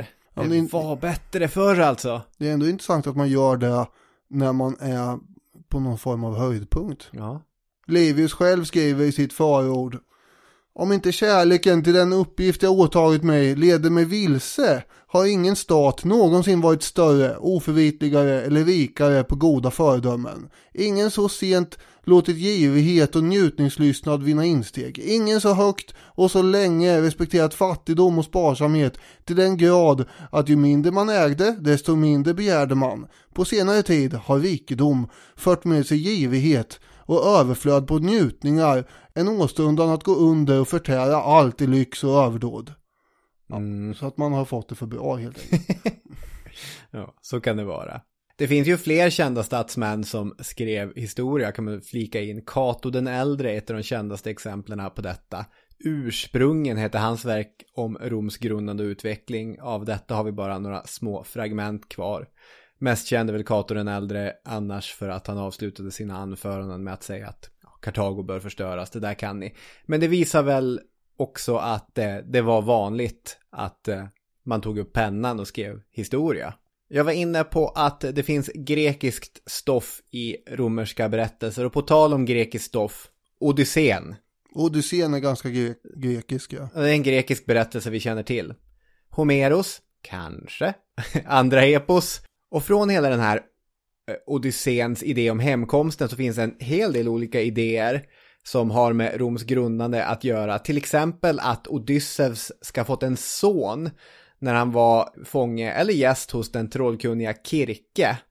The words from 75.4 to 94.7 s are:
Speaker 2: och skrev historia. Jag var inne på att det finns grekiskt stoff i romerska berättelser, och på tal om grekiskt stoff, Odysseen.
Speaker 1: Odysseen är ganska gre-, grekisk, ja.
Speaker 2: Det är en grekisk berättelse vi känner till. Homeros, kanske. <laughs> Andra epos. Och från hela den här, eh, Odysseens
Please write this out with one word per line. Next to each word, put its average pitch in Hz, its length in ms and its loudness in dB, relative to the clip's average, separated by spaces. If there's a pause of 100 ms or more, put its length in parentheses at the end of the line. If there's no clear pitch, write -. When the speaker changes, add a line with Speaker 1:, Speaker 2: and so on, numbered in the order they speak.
Speaker 2:
och 98 80 -10
skrev 104 320 -12 (100)
historia. 117 640 -4 (360)
Jag 143 140 0
var 160 80 0
inne 165 320 -2
på 160 240 -2
att 147 320 -2
det 139 220 -4
finns 143 320 -2
grekiskt 143 960 -4
stoff - 500 -4 (100)
i 117 260 -8 (140)
romerska 113 580 -4
berättelser, 113 560 -4
och 123 80 -4
på 147 100 -2
tal 156 320 4
om 131 100 0
grekiskt 113 400 -2
stoff, - 440 -6 (320)
Odysseen. 135 760 0 (400)
Speaker 1:
Odysseen 151 600 -2
är 139 40 -2
ganska 135 300 -4
gre-, 120 260 -4 (220)
grekisk, 127 560 -8
ja. 139 220 -12
Speaker 2:
Det 165 60 -6
är 147 120 2
en 147 100 2
grekisk 131 440 0
berättelse 113 440 -2
vi 107 100 -4
känner 110 220 -6
till. 110 320 -8 (560)
Homeros, 147 680 0 (240)
kanske. 95 720 -8 (260)
<laughs> - 260 -6
Andra 131 380 4
epos. 147 560 2 (300)
Och 151 140 -4
från 202 260 2
hela 156 200 2
den 120 100 0
här, 107 160 2
eh, - 800 -14 (120)
Odysseens 123 760 -2